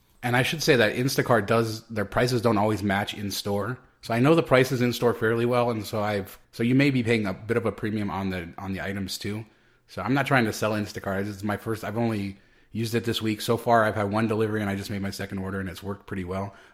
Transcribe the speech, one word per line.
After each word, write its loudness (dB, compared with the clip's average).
And 0
I 4
should -2
say 6
that 4
Instacart 2
does, 2
their -4
prices 0
don't 4
always 2
match 0
in -6
store. -4
So -4
I 2
know 6
the 4
prices 4
in 2
store 2
fairly 2
well, 2
and -4
so -4
I've, -4
so -6
you 4
may 4
be 2
paying 2
a -2
bit -2
of -2
a 0
premium -4
on -2
the, -6
on -6
the -6
items -6
too. -6
So -8
I'm 0
not 2
trying 4
to 0
sell 0
Instacart. -4
This -8
is -14
my -2
first, -6
I've -6
only -2
used -4
it 0
this -2
week. -2
So 2
far, 4
I've 2
had 0
one 2
delivery, 0
and -2
I -2
just -6
made -4
my -4
second -8
order, -6
and -6
it's -12
worked -10
pretty -6
well. -6